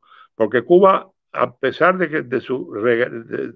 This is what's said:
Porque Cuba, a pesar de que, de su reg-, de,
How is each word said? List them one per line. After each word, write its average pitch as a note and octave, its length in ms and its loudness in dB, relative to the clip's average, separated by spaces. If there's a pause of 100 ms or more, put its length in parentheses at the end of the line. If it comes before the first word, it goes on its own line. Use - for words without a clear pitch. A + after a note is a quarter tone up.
(340)
Porque A2+ 280 0
Cuba, F#3+ 480 4 (220)
a B2 220 -4
pesar D#3+ 440 0
de E3+ 100 -2
que, D3+ 140 -4
de A#2+ 180 -4
su C3 320 -8
reg-, A#2 380 0
de, A#2 460 -8